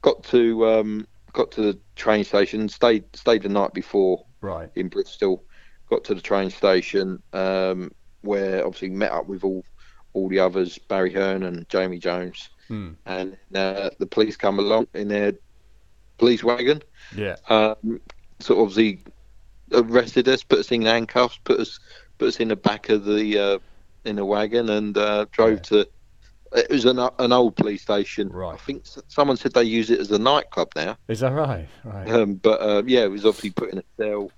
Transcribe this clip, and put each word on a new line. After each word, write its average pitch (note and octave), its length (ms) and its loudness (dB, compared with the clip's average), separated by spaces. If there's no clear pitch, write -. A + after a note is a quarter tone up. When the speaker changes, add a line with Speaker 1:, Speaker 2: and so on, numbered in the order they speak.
Speaker 1:
got - 220 2
to, A2+ 440 2
um, G#2+ 380 0
got - 200 -2
to A2 100 -4
the G2+ 160 0
train G#2+ 260 0
station, G#2 460 0
stayed, A2+ 360 2
stayed A2+ 260 2
the G2+ 60 -6
night G2+ 240 0
before F#2 540 0
Speaker 2:
Right. E2 340 -10
Speaker 1:
in F#2 120 -6
Bristol, F#2+ 540 -4
got - 140 0
to G#2+ 100 -4
the F2+ 60 -10
train G2 300 -2
station, F#2+ 720 0
um, F#2 580 -2
where G2 420 -2
obviously F#2+ 260 -8
met G2 220 -4
up - 140 -4
with F#2+ 180 -10
all, F#2+ 200 -4
all F#2+ 160 -4
the F#2 100 0
others, F#2 400 0
Barry F#2+ 340 -2
Hearn F#2+ 300 -2
and F2 260 -8
Jamie F#2 300 -2
Jones. F2+ 500 -6
Speaker 2:
Hmm. G2+ 220 -10
Speaker 1:
And, F#2+ 300 -8
uh, F#2+ 440 -4
the G2 80 -4
police G#2+ 300 -2
come G2+ 240 -2
along G#2+ 340 0
in G2+ 140 -6
their G#2 240 0
police A#2 260 4
wagon. B2 360 2
Speaker 2:
Yeah. G2+ 200 -6
Speaker 1:
Um, A2 520 2
sort - 220 2
of - 80 6
obviously G#2 340 2
arrested A#2+ 560 2
us, C3+ 140 2
put - 180 2
us - 120 -6
in A#2 100 0
handcuffs, A#2 640 0
put - 160 2
us, - 180 -6
put - 100 2
us - 120 -2
in A2+ 80 -2
the G#2+ 80 0
back G#2 320 -2
of G#2+ 160 0
the, G#2 340 0
uh, G2 200 0
in G#2+ 100 -4
the G2+ 80 -4
wagon, G#2+ 460 0
and, G#2 260 -2
uh, G#2 360 0
drove A2 260 4
Speaker 2:
Yeah. G2+ 260 2
Speaker 1:
to. - 40 -8
It - 180 2
was C3 140 0
an, B2+ 140 4
an B2 340 0
old B2 220 4
police G#2 280 -2
station. G#2 480 -2
Speaker 2:
Right. F2+ 240 -10
Speaker 1:
I - 20 -16
think - 280 -12
s-, - 220 -20
someone C#3+ 300 0
said - 160 -4
they A#2+ 100 4
use A2 280 0
it A#2 100 4
as G2+ 100 -4
a G#2 80 2
nightclub A#2+ 560 0
now. D#2+ 220 -4
Speaker 2:
Is A2 140 -6
that C3 120 0
right? C3+ 360 -4
Right. G2+ 260 -10
Speaker 1:
Um, G#2+ 240 2
but, G#2+ 260 2
uh, G#2 260 2
yeah, B2+ 180 4
it G2 60 0
was G2+ 140 -10
obviously G#2+ 260 2
put G2 200 -6
in F#2+ 80 -10
a F2 60 -12
cell. G#2 420 -4